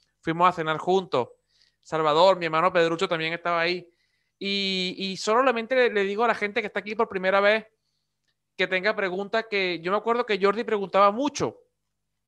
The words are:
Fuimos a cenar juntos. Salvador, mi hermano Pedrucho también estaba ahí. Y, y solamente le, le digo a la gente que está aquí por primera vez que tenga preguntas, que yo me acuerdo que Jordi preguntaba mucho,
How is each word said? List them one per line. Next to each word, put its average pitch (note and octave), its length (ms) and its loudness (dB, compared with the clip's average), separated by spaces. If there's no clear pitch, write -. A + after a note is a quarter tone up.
Fuimos E3+ 260 2
a F3 60 4
cenar D#3 240 -4
juntos. F3 500 0
Salvador, D#3+ 560 4
mi F3 80 -4
hermano D#3+ 260 2
Pedrucho E3+ 380 2
también D#3+ 240 -4
estaba E3+ 260 -2
ahí. F3 260 -2
Y, F#3+ 580 -4
y F#3+ 200 -6
solamente A#3 580 0
le, B3 180 4
le G3+ 100 0
digo G3+ 200 -2
a A#3 60 2
la G#3 60 0
gente G#3 260 -4
que G#3 60 -6
está G3+ 120 -8
aquí G#3 160 -8
por A3 140 -2
primera F#3+ 320 0
vez G#3+ 240 2
que F#3 120 -2
tenga F#3 280 0
preguntas, G3+ 540 -4
que F#3 320 -2
yo F3 100 -4
me G#3 60 2
acuerdo A#3 280 -2
que G#3 160 -2
Jordi G3+ 220 2
preguntaba G3+ 480 2
mucho, A3+ 480 -4